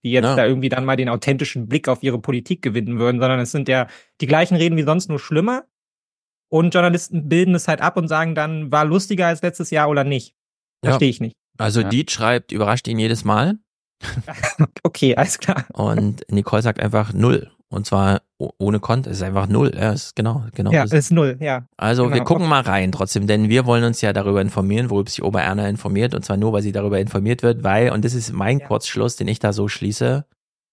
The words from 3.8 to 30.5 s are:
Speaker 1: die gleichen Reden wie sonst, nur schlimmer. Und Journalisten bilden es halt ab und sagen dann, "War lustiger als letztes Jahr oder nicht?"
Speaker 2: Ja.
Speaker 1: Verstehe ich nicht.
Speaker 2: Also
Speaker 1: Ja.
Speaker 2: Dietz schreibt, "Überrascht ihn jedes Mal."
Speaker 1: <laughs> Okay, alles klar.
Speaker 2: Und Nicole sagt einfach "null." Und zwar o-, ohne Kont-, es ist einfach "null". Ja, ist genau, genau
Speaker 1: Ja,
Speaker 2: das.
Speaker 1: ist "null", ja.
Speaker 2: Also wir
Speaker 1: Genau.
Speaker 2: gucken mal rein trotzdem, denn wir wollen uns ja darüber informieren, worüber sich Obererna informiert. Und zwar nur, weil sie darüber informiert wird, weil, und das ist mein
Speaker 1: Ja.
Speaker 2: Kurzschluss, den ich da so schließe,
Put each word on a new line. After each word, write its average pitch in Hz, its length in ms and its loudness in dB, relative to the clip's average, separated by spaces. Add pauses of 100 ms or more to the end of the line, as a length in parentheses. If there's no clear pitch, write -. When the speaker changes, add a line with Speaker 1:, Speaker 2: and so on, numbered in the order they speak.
Speaker 1:
die 123 60 -2
gleichen 170 300 4
Reden 165 200 2
wie 156 80 2
sonst, 165 240 0
nur 151 120 -4
schlimmer. 220 440 -2 (840)
Und 165 240 2
Journalisten 170 560 0
bilden 180 240 4
es 165 120 -2
halt 156 140 0
ab 175 160 0
und 165 120 0
sagen 160 260 -2
dann, 156 360 -4
"War 151 140 4
lustiger 185 420 0
als 165 160 0
letztes 175 280 -4
Jahr 151 180 2
oder 143 160 2
nicht?" 139 300 -4 (500)
Speaker 2:
Ja. 120 60 2
Speaker 1:
Verstehe 135 180 4
ich 120 120 -2
nicht. 113 140 -6 (240)
Speaker 2:
Also 110 220 0
Speaker 1:
Ja. 95 80 0
Speaker 2:
Dietz 131 240 0
schreibt, 117 400 0
"Überrascht 104 360 0
ihn 113 100 -2
jedes 110 260 0
Mal." 123 340 2 (420)
Speaker 1:
<laughs> - 840 -4
Okay, 135 320 2
alles 143 220 0
klar. - 340 -2
Speaker 2:
Und 107 580 -2
Nicole 101 320 0
sagt 117 180 0
einfach 107 320 0
"null." 110 380 2 (180)
Und 101 180 -6
zwar 98 340 2 (180)
o-, - 200 -6
ohne 104 220 0
Kont-, 127 260 -2
es 92 120 -6
ist 92 40 -6
einfach 95 260 -2
"null". 120 260 2
Ja, 107 180 0
ist - 220 -8
genau, 113 300 -2 (100)
genau 98 180 0
Speaker 1:
Ja, 151 100 4
Speaker 2:
das. 107 100 -4
Speaker 1:
ist 147 200 2
"null", 139 280 2
ja. 131 260 -6 (120)
Speaker 2:
Also 120 300 0
wir - 20 -4
Speaker 1:
Genau. - 140 0
Speaker 2:
gucken 170 240 2
mal 143 120 4
rein 95 320 0
trotzdem, 98 340 -2
denn 107 220 4
wir 123 160 4
wollen 120 200 2
uns 117 180 -2
ja 104 100 2
darüber 98 300 0
informieren, 101 480 0
worüber 101 180 0
sich - 140 -8
Obererna 101 460 -2
informiert. 104 460 -2
Und - 100 -6
zwar 98 120 -2
nur, 107 160 0
weil 101 100 0
sie 104 100 -4
darüber 101 280 0
informiert 101 420 -2
wird, 117 220 0
weil, 110 280 2
und 107 120 0
das 117 80 -2
ist 113 200 -6
mein 101 260 0
Speaker 1:
Ja. 139 80 -8
Speaker 2:
Kurzschluss, 110 500 -2
den 98 120 -4
ich 107 100 -2
da 104 160 -2
so 104 140 -2
schließe, 123 580 -2 (460)